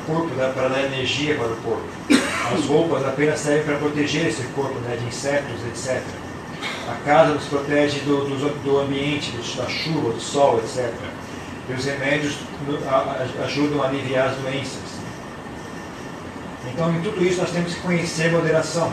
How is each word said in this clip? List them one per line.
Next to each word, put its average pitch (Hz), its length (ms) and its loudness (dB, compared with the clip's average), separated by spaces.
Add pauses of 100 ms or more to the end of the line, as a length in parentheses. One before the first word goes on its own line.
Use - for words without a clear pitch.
corpo, 165 300 0
né? 131 180 2
Para 131 160 2
dar 135 140 0
energia 135 500 0
para 117 140 0
o 113 100 -2
corpo. - 300 -2 (680)
As 147 120 2
roupas 143 400 4
apenas 151 340 2
servem 147 240 2
para 147 140 0
proteger 147 500 0
esse - 160 -2 (120)
corpo, - 240 -2
né? 117 180 -4
De 120 80 -4
insetos, 139 560 -2 (100)
et 120 60 -8
cetera. 127 400 -4 (720)
A - 160 -6
casa 151 280 8
nos 143 120 -2
protege 147 540 2
do, 139 260 2
do, 139 380 -2
do 139 160 4
ambiente, 139 520 0
do, - 260 -6
da 123 120 -2
chuva, 143 420 0
do - 80 -2
sol, 139 440 4
et - 40 -4
cetera. - 420 -2 (600)
E 127 40 -4
os 127 120 -2
remédios 139 500 0 (320)
no, 147 80 0 (140)
a, - 60 4
a, 127 500 0
ajudam 143 360 2
a 131 60 2
aliviar 131 420 0
as 127 80 -2
doenças. 135 440 -4 (1900)
Então, 165 200 0
em 165 80 0
tudo 180 220 0
isso, 175 160 4
nós 165 120 0
temos 175 220 0
que - 80 -6
conhecer 170 500 2
moderação. 160 600 2